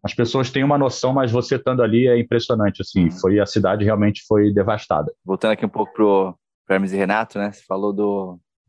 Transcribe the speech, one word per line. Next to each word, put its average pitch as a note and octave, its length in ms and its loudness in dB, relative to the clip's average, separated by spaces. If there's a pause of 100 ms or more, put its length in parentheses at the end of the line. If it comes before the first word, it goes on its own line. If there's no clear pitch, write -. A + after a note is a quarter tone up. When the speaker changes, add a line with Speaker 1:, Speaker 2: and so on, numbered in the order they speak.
Speaker 1:
as G2+ 100 -8
pessoas B2 360 -2
têm C#3 120 -2
uma C#3+ 160 2
noção, C3 340 0
mas C3 200 0
você B2 240 0
estando B2+ 260 0
ali A#2 240 4
é B2 120 4
impressionante, A2+ 640 0
assim, F#2 220 0
Speaker 2:
Uhum. D#2+ 60 2
Speaker 1:
foi, F#2+ 300 0
a G2 60 2
cidade G2+ 380 0
realmente G#2 440 0
foi G#2 240 4
devastada. G2 600 -2 (120)
Speaker 2:
Voltando G2 280 -2
aqui G#2+ 140 -4
um G2 40 -8
pouco - 220 -6
pro, G2 420 2 (320)
pro F#2+ 80 0
Hermes F#2+ 180 0
e G2 40 -4
Renato, G2+ 420 -2
né? G2+ 140 -4
Você - 140 -20
falou G2 260 -4
do, G2 460 -4 (300)